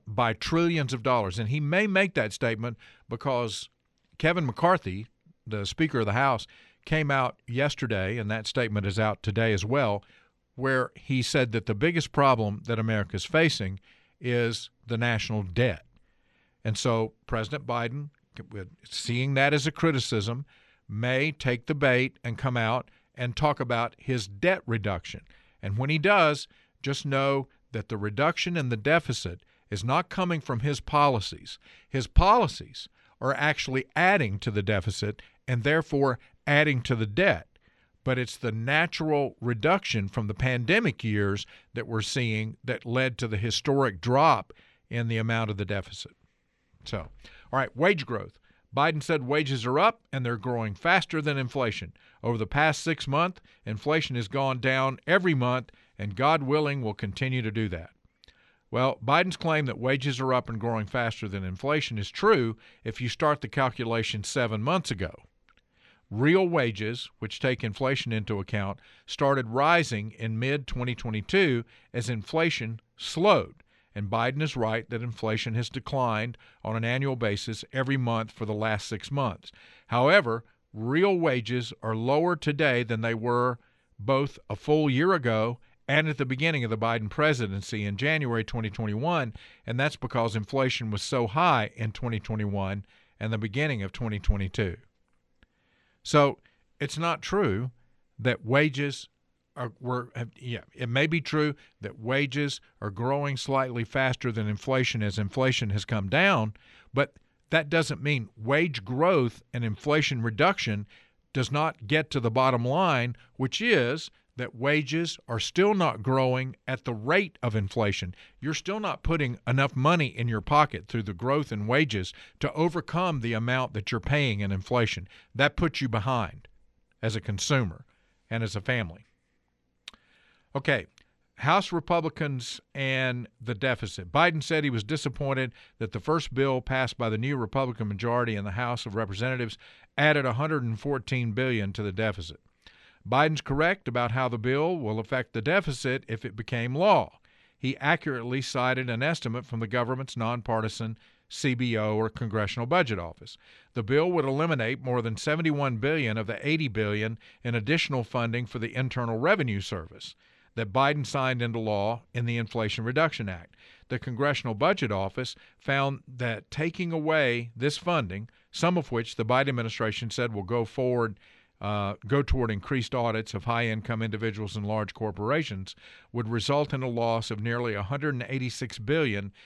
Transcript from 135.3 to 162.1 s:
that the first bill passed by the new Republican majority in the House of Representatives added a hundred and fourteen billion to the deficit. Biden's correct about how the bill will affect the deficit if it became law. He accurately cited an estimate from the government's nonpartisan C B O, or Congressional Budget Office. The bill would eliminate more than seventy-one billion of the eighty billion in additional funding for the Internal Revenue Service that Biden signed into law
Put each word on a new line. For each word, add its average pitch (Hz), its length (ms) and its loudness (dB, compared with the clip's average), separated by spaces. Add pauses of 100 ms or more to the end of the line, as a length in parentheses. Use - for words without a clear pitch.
that 113 140 -6
the 117 80 -6
first 156 340 -2
bill 135 280 2
passed 131 360 -2
by 117 120 0
the 110 80 0
new 131 180 -2
Republican 120 540 -2
majority 117 460 0
in 101 100 -4
the 101 60 -4
House 120 340 -4
of 101 100 -6
Representatives 113 640 -4 (400)
added 147 280 4
a 120 80 0
hundred 143 300 -2
and 113 160 -2
fourteen 127 540 -2
billion 113 400 0
to 104 100 -4
the 101 80 -2
deficit. 92 480 -4 (680)
Biden's 147 340 4
correct 160 460 0
about 120 240 0
how 127 180 0
the 117 80 -4
bill 143 400 0
will 110 220 -4
affect 123 340 -4
the 113 80 -4
deficit 139 640 0
if 113 180 -6
it 110 100 -12
became 120 400 -4
law. 165 440 4 (380)
He 135 200 -4
accurately 135 640 -2
cited 127 480 0
an 120 140 -2
estimate 127 420 -4
from 117 140 -6
the 113 80 -4
government's 123 500 -2
nonpartisan 113 800 -2 (320)
C 135 240 0
B 120 240 0
O, 107 180 0
or 110 140 0
Congressional 110 560 -4
Budget 127 340 0
Office. 85 380 -12 (360)
The 120 100 -2
bill 147 280 2
would 160 140 2
eliminate 135 580 0
more 123 180 0
than 113 140 -2
seventy-one 147 640 0
billion 127 400 0
of 107 100 -4
the 110 180 -6
eighty 156 220 0
billion 107 500 -2 (260)
in 117 120 0
additional 127 480 0
funding 117 420 -2
for 120 140 -8
the 113 160 -6
Internal 120 420 -2
Revenue 131 440 2
Service - 520 -10 (420)
that 107 180 -4
Biden 139 320 2
signed 131 360 -2
into 117 180 -2
law 110 420 0 (120)